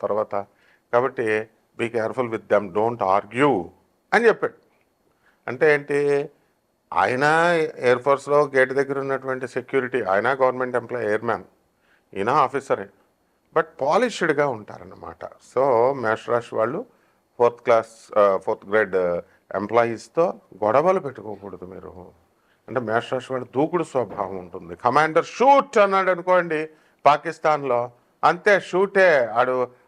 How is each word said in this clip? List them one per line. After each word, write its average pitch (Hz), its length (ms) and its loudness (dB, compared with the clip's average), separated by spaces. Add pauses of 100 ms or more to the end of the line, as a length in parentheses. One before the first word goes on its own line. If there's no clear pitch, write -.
తర్వాత, 101 440 -4 (480)
కాబట్టి 120 540 0 (340)
be 117 140 -2
careful 113 400 -4
with 101 180 -8
them, 104 100 4 (140)
don't 117 220 -2 (180)
argue 113 480 0 (480)
అని 226 140 4
చెప్పాడు. 165 260 0 (920)
అంటే 147 260 2
ఏంటి, 143 560 -2 (640)
ఆయన 107 300 0 (540)
ఎయిర్ 123 240 2
ఫోర్స్‌లో 143 420 2 (120)
గేట్ 131 180 4
దగ్గర 139 260 -2
ఉన్నటువంటి 131 480 -6
సెక్యూరిటీ, 127 560 -4
ఆయన 98 300 2
గవర్నమెంట్ 127 420 0
ఎంప్లాయీ 117 320 -4
ఎయిర్‌మెన్, 110 360 -2 (680)
ఈయన 98 160 -4
ఆఫీసరే, 127 600 0 (680)
but 165 80 0 (160)
పాలిష్డ్‌గా 156 680 0
ఉంటారన్నమాట. 95 800 -12
So 127 680 0
మేషరాశి 117 640 -4
వాళ్ళు 123 300 -2 (520)
ఫోర్త్ 120 240 2
క్లాస్, - 580 0
ఆ, 101 180 4
ఫోర్త్ 107 320 -6
గ్రేడ్ 101 260 0 (600)
ఎంప్లాయీస్తో 117 760 -2 (300)
గొడవలు 151 360 2
పెట్టుకోకూడదు 101 640 -14
మీరు. 90 400 -18 (640)
అంటే 127 120 -4
మేషరాశి 120 540 -4
వాళ్ళు 123 220 -8
దూకుడు 156 280 -2
స్వభావం 98 540 -6
ఉంటుంది. 87 380 -14
కమాండర్ 156 500 2
షూట్ 277 520 2
అన్నాడు 190 340 4
అనుకోండి 170 580 0 (360)
పాకిస్తాన్లో, 143 840 0 (320)
అంతే 175 360 0
షూటే. 185 680 2
ఆడు 123 420 0 (200)